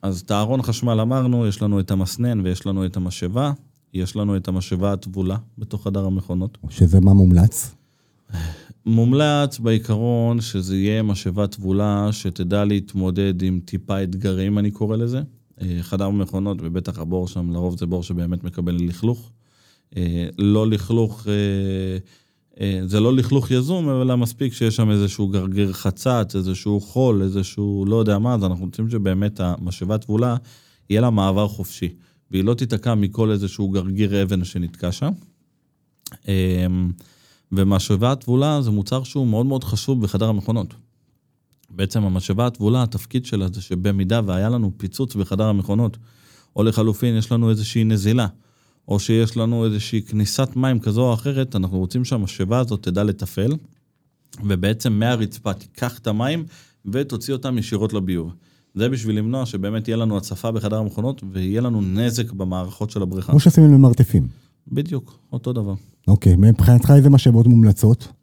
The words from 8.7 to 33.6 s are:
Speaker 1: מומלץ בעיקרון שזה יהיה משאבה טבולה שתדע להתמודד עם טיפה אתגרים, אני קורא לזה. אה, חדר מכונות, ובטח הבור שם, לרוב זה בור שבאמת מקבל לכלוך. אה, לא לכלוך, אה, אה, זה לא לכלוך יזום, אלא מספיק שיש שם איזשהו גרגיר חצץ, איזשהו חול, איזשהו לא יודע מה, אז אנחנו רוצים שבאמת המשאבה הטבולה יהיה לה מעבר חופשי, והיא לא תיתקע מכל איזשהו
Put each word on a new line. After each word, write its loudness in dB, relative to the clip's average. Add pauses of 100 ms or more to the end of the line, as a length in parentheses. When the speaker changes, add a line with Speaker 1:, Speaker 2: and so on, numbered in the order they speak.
Speaker 1:
מומלץ 2
בעיקרון 0
שזה -4
יהיה 0
משאבה -2
טבולה -2
שתדע -2
להתמודד -2
עם -2
טיפה -6
אתגרים, -2
אני 0
קורא -4
לזה. -4 (400)
אה, -4
חדר -4
מכונות, -4
ובטח -6
הבור -4
שם, -6
לרוב -4
זה -6
בור -4
שבאמת -4
מקבל -6
לכלוך. -4 (680)
אה, -2 (100)
לא 4
לכלוך, -2
אה, 0 (1300)
אה, -2
זה 0
לא 4
לכלוך 0
יזום, 0 (140)
אלא 0
מספיק -2
שיש -2
שם 2
איזשהו 0
גרגיר -2
חצץ, -2
איזשהו -2
חול, 0
איזשהו -2
לא 2
יודע 2
מה, 0
אז 0
אנחנו -2
רוצים -6
שבאמת -2
המשאבה -4
הטבולה -2 (540)
יהיה 2
לה 2
מעבר 2
חופשי, -8 (420)
והיא 0
לא 2
תיתקע -2
מכל 0
איזשהו -2